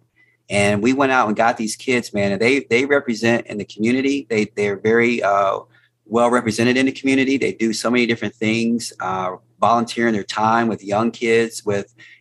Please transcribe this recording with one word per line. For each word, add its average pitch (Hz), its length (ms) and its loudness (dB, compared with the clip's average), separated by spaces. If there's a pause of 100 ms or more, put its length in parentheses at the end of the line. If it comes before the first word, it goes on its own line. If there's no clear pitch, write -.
(480)
And 101 320 0
we 120 120 2
went 135 180 2
out 123 160 2
and 107 100 -2
got 113 200 2
these 110 180 -6
kids, 123 400 -2
man, 101 160 0
and 98 100 -2
they, 131 200 2
they 127 240 0
represent 117 640 0
in 104 100 -8
the 101 60 -6
community. 131 680 -2
They, 107 140 0 (100)
they're 101 240 -2
very, 117 420 2
uh, 101 380 2 (460)
well 117 260 2
represented 120 460 2
in 131 100 2
the 135 60 -2
community. 135 440 0
They 110 160 -2
do 113 200 -2
so 113 180 -4
many 123 160 2
different 110 260 -4
things, 113 680 -2
uh, 92 380 -6 (200)
volunteering 117 560 2
their 98 80 -2
time 110 460 0
with 98 160 -6
young 104 260 0
kids, 113 560 0
with, 101 260 -4 (280)